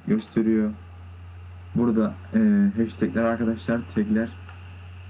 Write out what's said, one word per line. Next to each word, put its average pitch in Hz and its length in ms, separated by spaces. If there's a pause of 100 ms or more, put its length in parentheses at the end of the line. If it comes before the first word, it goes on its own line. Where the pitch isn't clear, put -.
gösteriyor. 110 640 (1040)
Burada, 110 380 (200)
e, 104 440
hashtagler 110 460
arkadaşlar, 117 580 (140)
tagler. 107 340 (800)